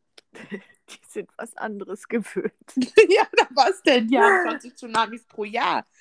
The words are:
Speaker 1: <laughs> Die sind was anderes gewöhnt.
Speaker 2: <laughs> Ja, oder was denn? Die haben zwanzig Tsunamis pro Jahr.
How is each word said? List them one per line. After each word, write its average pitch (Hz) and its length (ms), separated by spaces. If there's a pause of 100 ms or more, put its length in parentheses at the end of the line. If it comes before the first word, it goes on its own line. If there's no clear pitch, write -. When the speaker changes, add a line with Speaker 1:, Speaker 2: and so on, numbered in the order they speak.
(340)
Speaker 1:
<laughs> - 560
Die - 180
sind - 300
was - 200
anderes 202 500
gewöhnt. 202 460 (220)
Speaker 2:
<laughs> 311 340
Ja, - 240
oder 415 220
was 277 280
denn? 247 240
Die 247 120
haben 381 200
zwanzig 302 360
Tsunamis 226 500
pro - 180
Jahr. 175 420 (160)